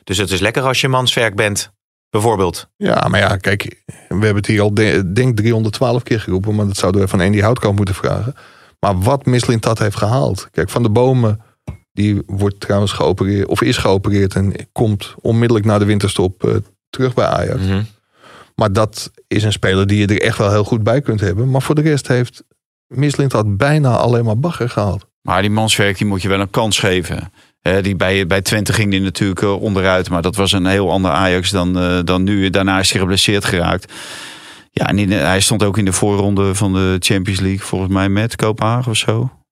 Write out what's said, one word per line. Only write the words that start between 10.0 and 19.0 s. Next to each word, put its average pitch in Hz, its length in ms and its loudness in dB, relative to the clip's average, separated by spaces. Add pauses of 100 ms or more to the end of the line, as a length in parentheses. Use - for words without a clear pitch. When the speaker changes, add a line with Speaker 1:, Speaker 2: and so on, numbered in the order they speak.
Speaker 2:
Kijk, - 180 -2
Van 120 140 0
de 120 60 2
Bomen, 117 520 2 (520)
die 101 320 0
wordt 98 340 -2
trouwens 101 320 0
geopereerd, 95 560 0
of - 140 -2
is 127 160 0
geopereerd 98 580 0
en 98 180 0 (180)
komt 107 500 -2
onmiddellijk 113 440 2
na 107 120 4
de 104 80 2
winterstop, 101 580 0
eh, 110 120 2 (340)
terug 131 240 -2
bij - 120 2
Ajax. - 360 -2
Speaker 1:
Mhm. 95 200 0 (720)
Speaker 2:
Maar 107 180 0
dat 110 380 -2 (160)